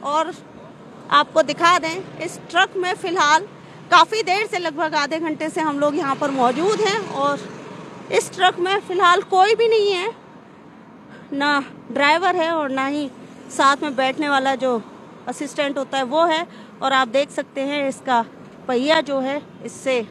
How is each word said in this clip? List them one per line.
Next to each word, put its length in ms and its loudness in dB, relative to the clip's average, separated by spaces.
और 300 -2
आपको 300 4
दिखा 360 4
दें, 400 -6
इस 200 -10
ट्रक 260 2
में 180 -2
फिलहाल 480 2
काफ़ी 320 6
देर 240 0
से, 120 -6
लगभग 360 -4
आधे 240 0
घंटे 320 -4
से 100 -4
हम 200 0
लोग 160 2
यहाँ 200 0
पर 140 -2
मौजूद 500 2
हैं 180 2
और 240 0
इस 200 0
ट्रक 260 2
में 220 0
फिलहाल 440 2
कोई 300 4
भी 140 2
नहीं 240 2
है, 180 -2
ना 320 0
ड्राइवर 440 2
है 160 0
और 180 -2
ना 160 -2
ही 220 -4
साथ 320 4
में 140 -4
बैठने 320 0
वाला 280 2
जो 260 0
असिस्टेंट 500 -4
होता 200 -4
है 80 0
वो 180 2
है। 220 0
और 100 0
आप 180 2
देख 200 0
सकते 320 -8
हैं 260 -2
इसका 360 0
पहिया 340 2
जो 180 -2
है 200 -4
इससे 460 -4